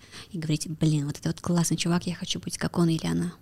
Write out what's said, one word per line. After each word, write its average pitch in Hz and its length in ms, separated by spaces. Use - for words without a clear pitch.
и - 80
говорите: 156 320
«Блин, 156 360
вот 147 120
это - 120
вот - 100
классный 170 360
чувак, 170 300
я 175 80
хочу 170 260
быть, - 160
как - 220
он 170 100
или 165 180
она»? 170 360